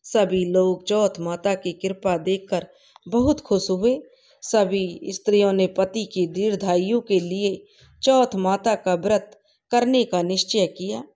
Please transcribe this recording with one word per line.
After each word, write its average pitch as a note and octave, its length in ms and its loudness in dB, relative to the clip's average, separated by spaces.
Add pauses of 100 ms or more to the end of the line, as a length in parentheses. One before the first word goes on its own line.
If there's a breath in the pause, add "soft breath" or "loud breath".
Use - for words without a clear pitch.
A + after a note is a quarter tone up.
सभी F#3 420 0
लोग F#3 420 0
चौथ G#3 220 2 (100)
माता F3 360 -4
की F#3 180 -8
कृपा F#3+ 440 -4
देखकर F#3+ 500 -4 (400 soft breath)
बहुत B3 320 2
खुश F#3+ 300 -2
हुए। A3 340 0 (380 soft breath)
सभी F#3+ 640 -2
स्त्रियों G3+ 500 2
ने F#3+ 140 2
पति F#3+ 380 -2
की F3+ 220 -2
दीर्घायु F#3+ 760 0
के G3+ 180 0
लिए F#3+ 460 -4 (380 soft breath)
चौथ B3+ 320 4
माता G3 400 2
का F#3 200 0
व्रत G3+ 460 -2 (300)
करने A#3+ 320 2
का F3+ 180 0
निश्चय F#3 460 0
किया। G#3+ 360 -8 (120)